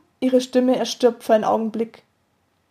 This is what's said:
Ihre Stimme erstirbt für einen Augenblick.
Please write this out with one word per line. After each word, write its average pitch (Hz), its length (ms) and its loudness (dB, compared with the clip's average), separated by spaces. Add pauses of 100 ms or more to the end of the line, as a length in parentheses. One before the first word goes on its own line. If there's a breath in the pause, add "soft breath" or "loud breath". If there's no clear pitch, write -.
(200)
Ihre 254 200 2
Stimme 254 360 0
erstirbt 240 480 -2
für 247 100 2
einen 214 100 0
Augenblick. 220 600 -4 (640)